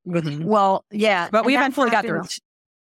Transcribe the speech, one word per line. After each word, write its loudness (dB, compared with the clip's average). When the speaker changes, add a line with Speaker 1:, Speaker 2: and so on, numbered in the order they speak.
Speaker 1:
Mm-hmm. -4
Speaker 2:
Well, 2
yeah. 0
Speaker 1:
But 4
Speaker 2:
And 0
Speaker 1:
we 2
Speaker 2:
that 2
Speaker 1:
eventually 0
got 2
through. -4
Speaker 2:
happens. -10